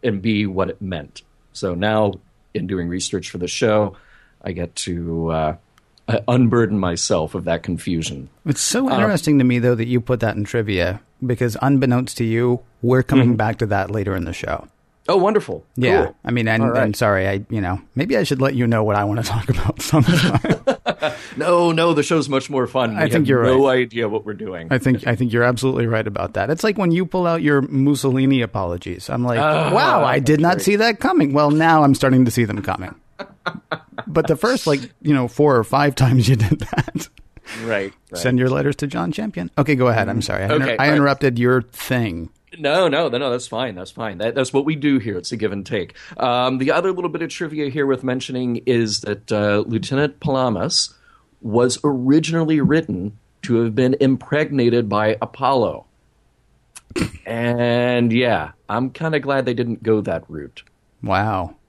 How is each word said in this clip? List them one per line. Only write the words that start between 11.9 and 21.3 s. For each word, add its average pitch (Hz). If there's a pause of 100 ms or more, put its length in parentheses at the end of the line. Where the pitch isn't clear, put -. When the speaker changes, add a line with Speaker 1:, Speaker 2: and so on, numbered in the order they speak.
Speaker 2:
to 120
you, 120 (220)
we're 127
coming 131
Speaker 1:
Mm-hmm. 117
Speaker 2:
back 110
to 117
that 98
later 101
in 87
the 87
show. - (400)
Speaker 1:
Oh, 180
wonderful. 190 (120)
Speaker 2:
Yeah. 123
Speaker 1:
Cool. -
Speaker 2:
I -
mean, 117
and, 110
Speaker 1:
All 120
right. 123
Speaker 2:
and 104
sorry, 98
I, 98
you 113
know, 92 (160)
maybe 156
I 202
should 139
let 135
you 123
know 113
what 104
I 104
wanna 104
<laughs> 113
talk 110
about -
sometime. 160
Speaker 1:
<laughs> - (720)